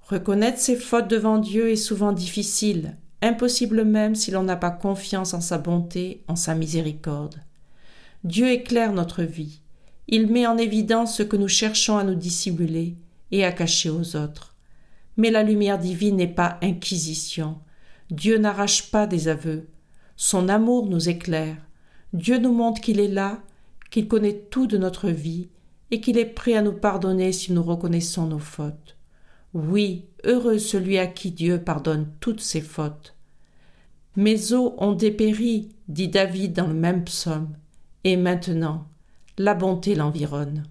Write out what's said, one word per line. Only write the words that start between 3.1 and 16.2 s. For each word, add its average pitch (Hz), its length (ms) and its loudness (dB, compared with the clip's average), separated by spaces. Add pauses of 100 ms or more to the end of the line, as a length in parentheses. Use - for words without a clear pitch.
impossible 233 600 2
même 214 320 4
si 214 160 -4
l'on 190 120 0
n'a 185 120 0
pas 175 160 -2
confiance 190 640 -4
en 170 80 -4
sa 170 160 -2
bonté, 175 720 -2
en 175 100 -2
sa 160 180 -2
miséricorde. 151 880 -4 (840)
Dieu 208 280 2
éclaire 233 420 2
notre 175 300 -2
vie. 160 360 -8 (520)
Il 220 140 4
met 233 220 4
en 233 100 2
évidence 226 580 2
ce - 60 -2
que 208 160 0
nous 196 100 2
cherchons 214 520 2
à 202 40 0
nous 190 120 0
dissimuler 170 800 -2 (340)
et 196 160 2
à 175 60 2
cacher 170 400 0
aux 165 240 -4
autres. 151 400 -8 (640)
Mais 220 120 6
la 220 140 4
lumière 208 340 2
divine 185 380 0
n'est 180 100 4